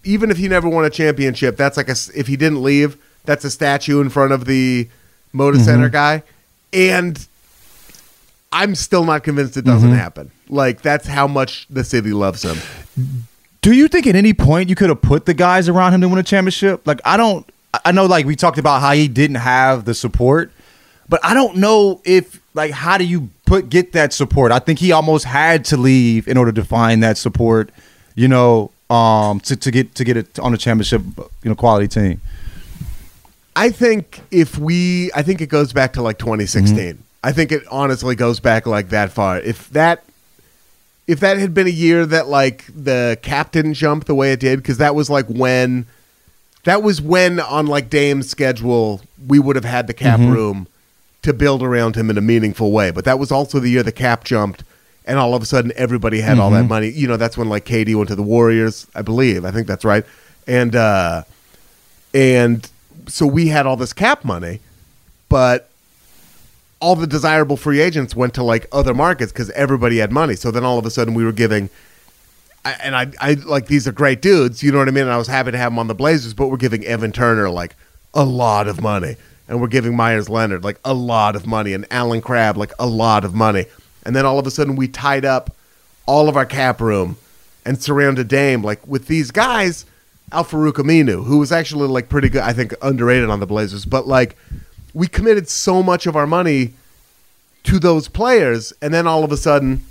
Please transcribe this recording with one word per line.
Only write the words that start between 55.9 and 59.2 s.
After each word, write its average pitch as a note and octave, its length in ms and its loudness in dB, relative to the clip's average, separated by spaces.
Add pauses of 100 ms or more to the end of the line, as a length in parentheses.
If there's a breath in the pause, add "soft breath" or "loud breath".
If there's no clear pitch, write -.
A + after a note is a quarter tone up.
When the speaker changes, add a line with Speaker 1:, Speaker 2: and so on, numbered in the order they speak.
Speaker 1:
had A2 200 2
all G2+ 100 2
that A2 100 4
Speaker 2:
Mm-hmm. A#2+ 80 2
Speaker 1:
money. G#2+ 200 0
You C#3 180 -4
know, A#2+ 100 0
that's A2+ 200 -4
when, A#2 120 -4
like, G#2 160 -4
K A2+ 200 -2
D A2 100 0
went G#2 140 0
to G#2 80 -4
the G2+ 60 -4
Warriors, A2+ 720 0
I - 80 -8
believe. A2 420 0